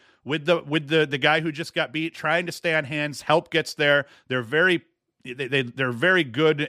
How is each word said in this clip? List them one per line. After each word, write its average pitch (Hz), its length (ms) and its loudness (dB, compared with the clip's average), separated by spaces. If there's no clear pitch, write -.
with 143 200 -4
the, 170 180 2
with 147 260 -2
the, 156 180 4
the 139 100 -4
guy 151 240 2
who 165 100 -4
just 156 220 -10
got 147 180 -4
beat, 156 220 -6
trying 165 320 -2
to 165 80 -8
stay 165 220 -4
on 156 100 0
hands. 147 380 -6
Help 175 280 2
gets 156 220 -2
there. 143 320 2
They're 127 160 -2
very, 160 420 2
they, 131 220 -10
they, 135 160 0
they're 127 280 -4
very 170 320 2
good 147 460 2